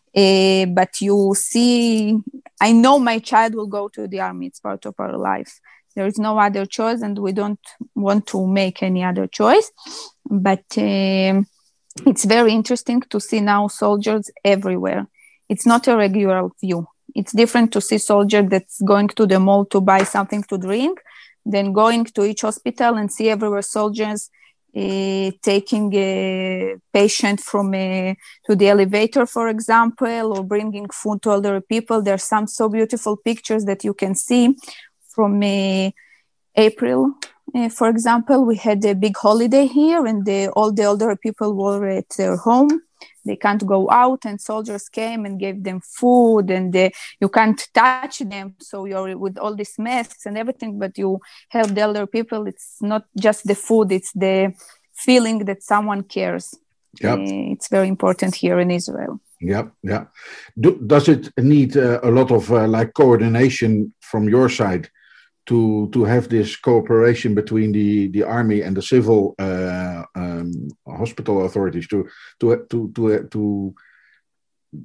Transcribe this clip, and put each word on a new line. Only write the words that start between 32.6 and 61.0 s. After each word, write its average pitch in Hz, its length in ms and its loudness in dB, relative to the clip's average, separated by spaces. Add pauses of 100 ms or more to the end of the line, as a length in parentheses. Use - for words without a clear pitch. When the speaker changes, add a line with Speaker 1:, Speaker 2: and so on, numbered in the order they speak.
Speaker 1:
beautiful 220 480 -2
pictures 220 500 -4
that 196 180 -6
you 202 100 -4
can 196 220 -4
see 247 400 2 (580)
from, 202 280 0
uh, 196 480 0 (640)
April. 247 560 2 (420)
Uh, 240 140 -2
for 226 200 0
example, 233 560 2
we 233 120 2
had 208 280 0
a 202 100 2
big 196 220 -2
holiday 233 500 4
here, 294 400 2
and 214 180 -2
the, 196 320 0
all 214 160 2
the 208 120 0
older 208 300 2
people 208 400 -4
were 202 320 -2
at 190 300 -4
their 185 200 0
home. 269 440 4 (460)
They 208 100 -6
can't 208 280 -2
go 190 260 0
out, 254 360 2
and 208 140 -10
soldiers 220 480 -10
came 226 360 -6
and 196 140 -10
gave 190 240 -8
them 185 180 -8
food, 233 720 4
and, 185 240 -2
uh, 185 160 4 (300)
you 196 80 2
can't 220 440 2
touch 254 460 2
them. 196 400 -10
So 196 280 -14
you're 190 300 -8
with 190 220 -8
all 214 160 -6
these 208 240 -12
masks 233 480 -6
and 208 100 -10
everything, 226 420 -8
but 190 200 -8
you 190 220 -2 (280)
help 226 200 0
the 202 140 -2
elder 208 240 -2
people. 226 400 -6
It's - 360 -16
not 214 220 -4 (120)
just 214 300 0
the 196 80 0
food, 214 380 0
it's 185 200 -4
the 190 400 0 (400)
feeling 226 520 2
that 196 180 -8
someone 208 400 -2
cares. 185 520 -6 (460)
Speaker 2:
Yep. - 180 0
Speaker 1:
Uh, 98 40 -6 (320)
it's - 140 -12
very 190 200 0
important 185 460 -2
here 180 240 0
in 180 120 0
Israel. - 500 -8 (200)
Speaker 2:
Yep, 101 320 -4 (100)
yeah. 98 220 -4 (540)
Do, 170 260 4
does 143 240 4